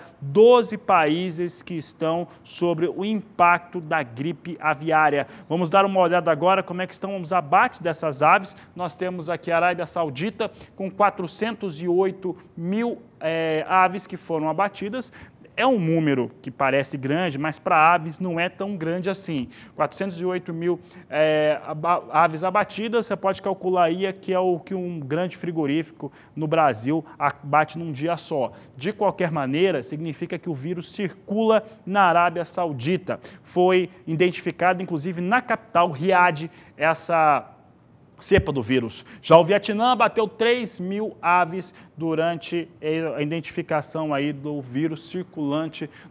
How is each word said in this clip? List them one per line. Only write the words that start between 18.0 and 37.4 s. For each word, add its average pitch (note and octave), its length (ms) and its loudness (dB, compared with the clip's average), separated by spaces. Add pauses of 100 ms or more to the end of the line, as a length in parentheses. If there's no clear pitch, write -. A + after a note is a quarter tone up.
não F3 220 -4
é F3+ 80 0
tão G3 280 -8
grande E3+ 320 -4
assim. E3 400 -4 (280)
Quatrocentos E3 440 -4
e F3+ 40 -6
oito F3+ 280 -4
mil, E3+ 280 -2 (280)
é, D3+ 560 2
aba-, D#3 460 -2
aves D#3 320 2
abatidas, G3+ 640 -2
você G#3 80 -4
pode F#3+ 260 -2
calcular F#3 440 0
aí F#3 300 0
que F#3+ 180 -8
é F#3 80 0
o F3+ 180 0
que - 160 -10
um F3 240 -6
grande D#3 380 -4
frigorífico D#3 760 -4 (240)
no D3+ 140 -4
Brasil D3 560 2 (120)
abate D3 640 0
num E3 140 -8
dia D#3 240 -4
só. C3 340 -4 (260)
De D3+ 160 -6
qualquer F#3+ 380 0
maneira, D#3 540 0
significa E3 560 -8
que F3+ 100 -8
o D#3 40 -4
vírus E3 380 -8
circula G#3+ 720 0 (220)
na G3 160 4
Arábia E3+ 420 4
Saudita. D3+ 760 -4 (240)
Foi F3+ 440 2 (200)
identificado, F3 760 0
inclusive, E3+ 380 -6
na G3+ 200 0
capital, F#3 520 0
Riad, E3+ 580 2 (260)
essa D#3 720 2 (680)